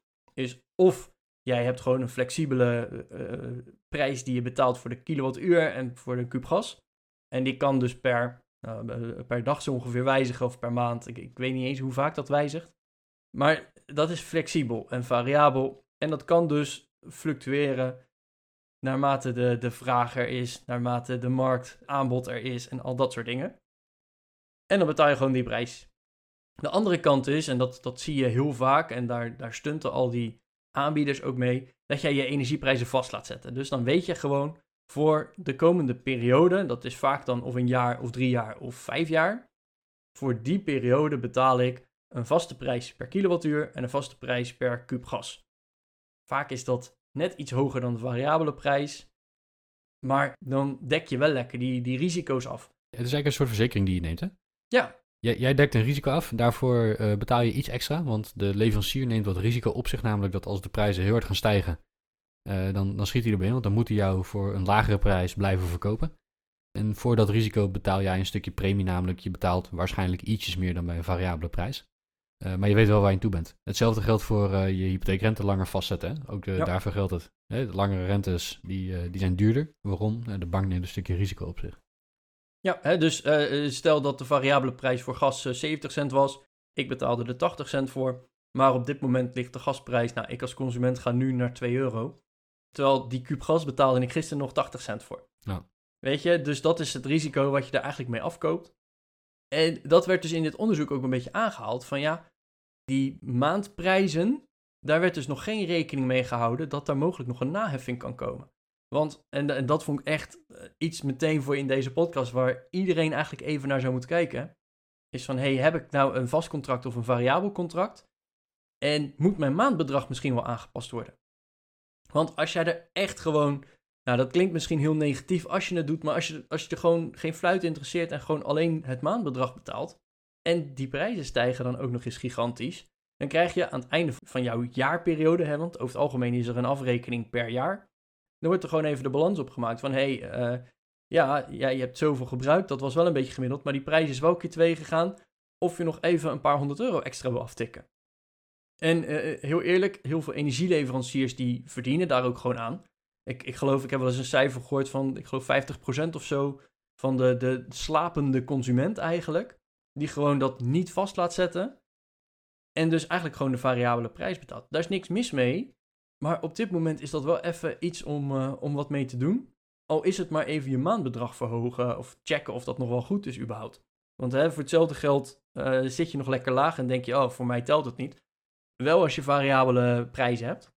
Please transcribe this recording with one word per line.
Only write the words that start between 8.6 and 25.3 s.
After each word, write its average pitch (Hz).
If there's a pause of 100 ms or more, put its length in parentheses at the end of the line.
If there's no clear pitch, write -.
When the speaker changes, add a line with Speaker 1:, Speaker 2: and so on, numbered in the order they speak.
Speaker 1:
nou, 113
eh, 117
per 120
dag 135
zo 139
ongeveer 123
wijzigen 131
of 123
per 120
maand. 120
Ik, 117
ik -
weet 127
niet 127
eens 131
hoe 135
vaak 139
dat 139
wijzigt. 147 (640)
Maar 151 (140)
dat 151
is 165
flexibel 143
en 123
variabel. 135 (120)
En 156
dat 151
kan 170
dus 147 (180)
fluctueren 135 (760)
naarmate 131
de, 123
de 120
vraag 123
er 123
is, 123
naarmate 123
de 123
marktaanbod 127
er 120
is 123
en 127
al 131
dat 127
soort 113
dingen. 131 (1080)
En 196
dan 175
betaal 151
je 139
gewoon 135